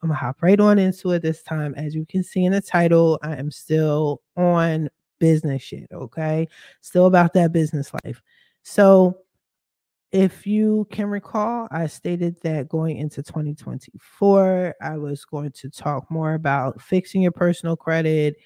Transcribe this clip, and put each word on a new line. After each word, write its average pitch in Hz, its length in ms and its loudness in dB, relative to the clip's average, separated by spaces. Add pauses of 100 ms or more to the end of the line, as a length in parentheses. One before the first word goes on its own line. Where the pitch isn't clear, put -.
I'm 165 60 -4
gonna 151 100 -2
hop 131 240 -8
right 196 200 4
on 208 180 4
into 185 320 -2
it 170 120 -2
this 160 200 -4
time. 151 320 -6
As 151 180 -8
you 156 120 -6
can 185 180 -4
see 185 220 -2
in 185 80 2
the 196 80 -2
title, 165 600 2
I 156 140 -8
am 147 160 -8
still 151 680 -2 (160)
on 165 500 0 (320)
business 156 420 2
shit, - 300 -16
okay? 156 560 -6 (320)
Still 180 260 2
about 175 280 6
that 170 180 4
business 156 400 -2 (140)
life. - 160 -12 (400)
So 190 560 6 (920)
if 190 340 0
you 214 460 0
can 208 160 -6
recall, 220 640 -6
I 160 160 -4
stated 175 560 -6
that 160 260 -6
going 160 280 -4
into 147 260 -8
twenty 151 320 -8
twenty-four, 185 1200 -2
I 151 160 -10
was 147 300 -10
going 147 280 -10
to - 180 -18
talk 143 400 -8
more 160 240 -4
about 139 440 -4
fixing 185 440 -2
your 180 80 2
personal 170 440 -2
credit 156 600 -2 (100)